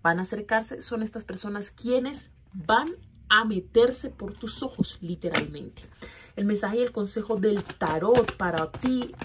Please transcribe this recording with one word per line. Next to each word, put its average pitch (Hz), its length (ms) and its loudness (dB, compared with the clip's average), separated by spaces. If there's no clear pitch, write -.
van 170 160 4
a 185 40 -2
acercarse, 220 580 -4
son 226 220 -6
estas 220 220 -8
personas 202 460 -8
quienes 254 600 -2
van 226 340 2
a 220 160 6
meterse 226 680 2
por - 240 -12
tus - 280 -2
ojos, - 380 -2
literalmente. 160 840 -6
El 202 80 -2
mensaje 208 340 0
y 247 40 4
el 240 100 -2
consejo 214 420 -4
del 202 300 2
tarot 190 720 2
para 165 320 0
ti 254 440 -2